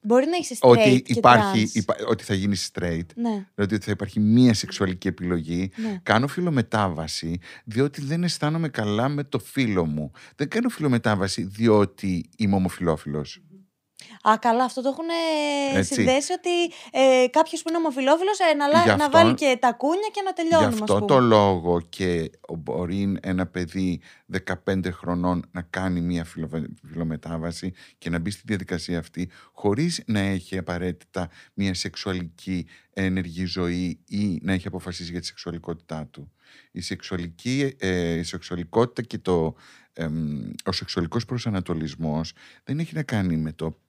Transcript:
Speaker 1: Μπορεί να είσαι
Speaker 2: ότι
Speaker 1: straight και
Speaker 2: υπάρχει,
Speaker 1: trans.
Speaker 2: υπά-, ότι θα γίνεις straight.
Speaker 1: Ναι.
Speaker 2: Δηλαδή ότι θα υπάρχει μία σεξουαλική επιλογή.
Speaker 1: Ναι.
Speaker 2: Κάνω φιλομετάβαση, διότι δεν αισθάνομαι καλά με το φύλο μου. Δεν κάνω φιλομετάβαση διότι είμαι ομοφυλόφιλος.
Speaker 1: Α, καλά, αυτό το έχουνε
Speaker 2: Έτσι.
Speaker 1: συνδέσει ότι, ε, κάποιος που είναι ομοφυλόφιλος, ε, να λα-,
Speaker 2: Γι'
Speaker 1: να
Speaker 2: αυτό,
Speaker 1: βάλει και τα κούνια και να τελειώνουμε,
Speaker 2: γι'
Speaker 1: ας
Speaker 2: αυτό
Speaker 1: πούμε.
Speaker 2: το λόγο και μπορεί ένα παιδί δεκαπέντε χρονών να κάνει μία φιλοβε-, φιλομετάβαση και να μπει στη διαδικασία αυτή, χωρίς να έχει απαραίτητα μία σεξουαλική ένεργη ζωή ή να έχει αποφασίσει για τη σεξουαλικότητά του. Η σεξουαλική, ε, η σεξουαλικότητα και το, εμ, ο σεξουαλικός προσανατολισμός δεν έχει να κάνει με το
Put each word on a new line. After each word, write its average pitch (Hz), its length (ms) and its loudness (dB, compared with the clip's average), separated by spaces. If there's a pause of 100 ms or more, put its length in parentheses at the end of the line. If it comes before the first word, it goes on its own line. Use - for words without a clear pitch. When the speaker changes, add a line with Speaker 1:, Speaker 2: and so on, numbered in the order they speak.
Speaker 1:
Μπορεί 240 260 4
να 339 100 -2
είσαι 285 240 -6
Speaker 2:
ότι 135 200 10 (160)
Speaker 1:
straight 127 60 2
και - 100 -4
Speaker 2:
υπάρχει, 110 640 6
Speaker 1:
trans. - 40 2
Speaker 2:
υπά-, 104 300 -4
ότι 110 160 0
θα 104 100 0
γίνεις 98 380 -2
straight. 85 420 -2
Speaker 1:
Ναι. 220 400 -4
Speaker 2:
Δηλαδή 101 200 0
ότι 101 100 -2
θα 107 60 -6
υπάρχει 101 300 -4
μία 113 340 6
σεξουαλική 92 540 -2
επιλογή. 90 680 -2
Speaker 1:
Ναι. 214 260 -6
Speaker 2:
Κάνω 113 240 2
φιλομετάβαση, 101 1120 -2 (260)
διότι 135 360 -2
δεν 156 240 -4
αισθάνομαι 160 440 -2
καλά 110 400 0
με 147 160 -4
το 139 140 -4
φύλο 107 480 0
μου. 76 240 -4 (260)
Δεν 143 120 -4
κάνω 240 200 0
φιλομετάβαση 117 760 0
διότι 98 920 2
είμαι 101 200 2
ομοφυλόφιλος. 78 840 -2 (880)
Speaker 1:
Α, 220 100 4
καλά, 240 260 2
αυτό 247 180 -6
το 254 60 -2
έχουνε 320 240 -6 (640)
Speaker 2:
Έτσι. 98 200 0
Speaker 1:
συνδέσει 262 380 2
ότι, 359 180 -4 (400)
ε, 262 380 4
κάποιος 311 340 0
που - 60 -6
είναι 330 100 0
ομοφυλόφιλος, 320 600 2
ε, 330 160 4
να 294 120 0
λα-, 302 160 6
Speaker 2:
Γι' 339 60 4
Speaker 1:
να - 60 6
Speaker 2:
αυτό, 294 160 2
Speaker 1:
βάλει 320 240 8
και 262 260 2
τα 247 120 2
κούνια 349 400 0
και 403 120 -6
να 381 80 -4
τελειώνουμε, 330 360 4
Speaker 2:
γι' 240 60 -2
Speaker 1:
ας 214 60 -4
Speaker 2:
αυτό 214 140 0
Speaker 1:
πούμε. 101 120 2
Speaker 2:
το 139 140 6
λόγο 98 600 6
και 85 500 -2 (280)
μπορεί 90 640 -4
ένα 92 260 -2
παιδί 90 540 -4 (260)
δεκαπέντε 92 640 -4
χρονών 90 600 -2
να 90 120 -10
κάνει 92 380 -4
μία 85 240 -2
φιλοβε-, 80 420 -8 (220)
φιλομετάβαση 82 840 -8 (260)
και 87 120 -8
να 87 80 -2
μπει 85 120 -4
στη 101 140 -12
διαδικασία 90 540 -4
αυτή, 87 320 -8 (220)
χωρίς 104 540 -2
να 104 140 0
έχει 98 380 -4
απαραίτητα 90 720 -6 (260)
μία 98 200 -2
σεξουαλική 90 920 -8 (260)
ένεργη 92 520 -2
ζωή 87 640 -4
ή 101 340 -2
να 95 100 -2
έχει 92 140 -2
αποφασίσει 87 440 -10
για 87 100 -6
τη 85 60 -10
σεξουαλικότητά 80 840 -10
του. 71 220 -20 (400)
Η - 80 -12
σεξουαλική, 98 1000 -6
ε, 90 360 0
η 82 80 -2
σεξουαλικότητα 92 800 -4
και 113 160 -10
το, 82 360 0 (380)
εμ, 76 580 -6 (140)
ο 95 80 -4
σεξουαλικός 90 520 -4
προσανατολισμός 82 1080 -4 (320)
δεν 135 140 -6
έχει 160 160 -6
να 156 80 -4
κάνει 95 340 -2
με 78 160 -4
το 80 260 -8 (100)